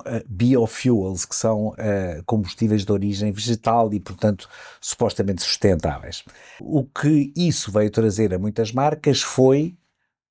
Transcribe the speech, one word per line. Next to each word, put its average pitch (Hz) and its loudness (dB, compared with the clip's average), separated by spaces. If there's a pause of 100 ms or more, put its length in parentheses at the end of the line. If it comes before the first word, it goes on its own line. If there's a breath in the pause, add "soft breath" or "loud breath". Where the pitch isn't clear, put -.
eh, - -6
biofuels, 110 0
que - -8
são, 107 0
eh, 95 -2
combustíveis 107 0
de 101 -2
origem 101 0
vegetal 110 0
e, 104 -2
portanto, 98 -4 (320 loud breath)
supostamente 98 -2
sustentáveis. - -2 (360 loud breath)
O 143 0
que 143 0
isso 160 0
veio 107 2
trazer 107 2
a 90 0
muitas 107 -4
marcas 143 0
foi 139 2 (540)